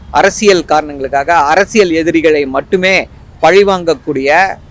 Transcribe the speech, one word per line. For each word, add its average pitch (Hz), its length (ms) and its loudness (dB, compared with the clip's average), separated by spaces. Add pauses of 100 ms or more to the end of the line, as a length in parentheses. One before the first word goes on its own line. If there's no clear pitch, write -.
(120)
அரசியல் 190 540 0
காரணங்களுக்காக 143 680 -2
அரசியல் 196 580 2
எதிரிகளை 160 540 0
மட்டுமே 175 640 -2 (340)
பழிவாங்கக்கூடிய 165 1120 0 (160)